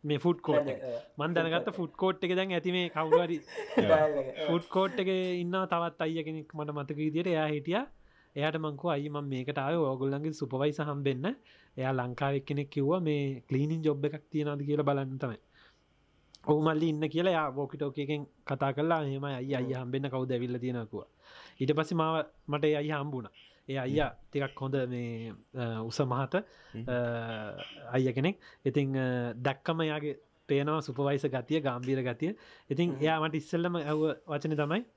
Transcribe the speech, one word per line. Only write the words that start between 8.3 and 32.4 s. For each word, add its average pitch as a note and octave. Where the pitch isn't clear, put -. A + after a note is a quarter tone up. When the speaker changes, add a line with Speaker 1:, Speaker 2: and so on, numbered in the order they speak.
Speaker 1:
එයාට D#3
මං D3+
කිව්වා E3
"අයියේ D3
මං D3
මේකට C3
ආවේ D3+
ඔයගොල්ලන්ගේ C#3
සුපර්වයිසර් D3
හම්බෙන්න. C#3
එයා C3
ලංකාවේ C3
කෙනෙක් C#3
කිව්වා D3
මේ D3+
ක්ලීනින් D3+
ජොබ් D3
එකක් D3
තියනවාද D3
කියලා D3
බලන්න C#3
තමයි." A#2+
"ඔව් D3+
මල්ලි D#3
ඉන්න" D3+
කියලා F3
එයා D#3
වෝකි C#3
ටෝකි D3
එකෙන් C#3+
කතා C#3
කළා. D#3
"එහෙමයි C#3
අයියා, C3
අයියා B2+
හම්බෙන්න C3+
කවුද C3
ඇවිල්ලා B2
තියෙනවා?" A#2+
කිව්වා. -
ඊට C3+
පස්සේ D#3
මාව, D#3+
මට D3
ඒ D3+
අයියා D3+
හම්බුණා. C3+
ඒ C3+
අයියා C3
ටිකක් C#3
හොඳ C3+
මේ, A#2
අ, B2
උස A2+
මහත, C3
Speaker 2:
හ්ම්. A2+
Speaker 1:
අ, B2
අයියා C3
කෙනෙක්. D3
ඉතින්, C3+
අ, C3
දැක්කම D#3+
එයාගේ D3+
පේනවා D3
සුපර්වයිසර් C#3
ගතිය, C3+
ගාම්භීර C3
ගතිය. B2+